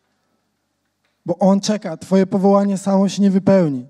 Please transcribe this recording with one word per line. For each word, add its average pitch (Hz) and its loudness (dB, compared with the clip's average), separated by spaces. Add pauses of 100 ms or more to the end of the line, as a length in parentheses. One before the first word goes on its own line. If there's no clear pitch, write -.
(1300)
Bo 175 -6
On 190 2
czeka, 196 -6
twoje 190 0
powołanie 196 0
samo 196 0
się 190 -4
nie 196 4
wypełni. 180 0